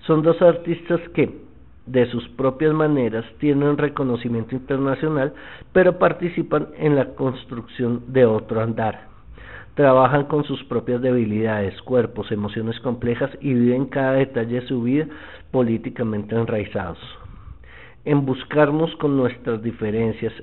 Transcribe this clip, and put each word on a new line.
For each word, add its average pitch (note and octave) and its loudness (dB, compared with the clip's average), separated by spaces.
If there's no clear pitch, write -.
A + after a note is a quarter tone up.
Son D#3 4
dos E3 4
artistas E3+ 2
que, C3+ 2
de B2 2
sus A#2 -6
propias C3+ 0
maneras, C3+ 0
tienen D3 2
reconocimiento B2 -2
internacional, C#3 -2
pero F3+ 6
participan E3 0
en D3+ 4
la C3 0
construcción A#2+ -4
de C3 6
otro A2 0
andar. A2+ -4
Trabajan C3+ 6
con C#3+ -2
sus C3+ -8
propias A#2+ -4
debilidades, A2 0
cuerpos, A#2 0
emociones A2 -4
complejas A#2+ -2
y C#3+ -2
viven B2 2
cada C3 0
detalle B2 0
de B2 -14
su B2+ -4
vida C3+ 0
políticamente A2+ -2
enraizados. A2 -4
En C#3+ 2
buscarnos D3+ 0
con C#3+ 0
nuestras A#2+ -2
diferencias A2 -4